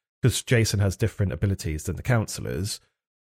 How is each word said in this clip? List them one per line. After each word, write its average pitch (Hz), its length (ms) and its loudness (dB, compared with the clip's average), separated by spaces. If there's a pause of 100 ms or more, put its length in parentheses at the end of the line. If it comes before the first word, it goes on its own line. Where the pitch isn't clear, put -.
(220)
'cause - 220 2
Jason 110 380 2
has 98 160 2
different 101 340 0
abilities 80 520 -2
than 85 120 -4
the 82 80 -10
counselors. 101 800 -2 (400)